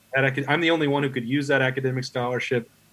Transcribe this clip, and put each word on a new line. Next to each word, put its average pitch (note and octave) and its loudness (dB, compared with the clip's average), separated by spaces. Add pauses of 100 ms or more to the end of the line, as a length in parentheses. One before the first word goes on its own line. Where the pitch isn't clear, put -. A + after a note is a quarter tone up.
(160)
That C3+ 2
I C3+ 2
could, C3+ -4
I'm F3 2
the E3 4
only D#3+ 2
one C#3+ 2
who C#3 0
could C3 -6
use C#3+ 0
that C#3 4
academic C3 -2
scholarship B2 -4 (220)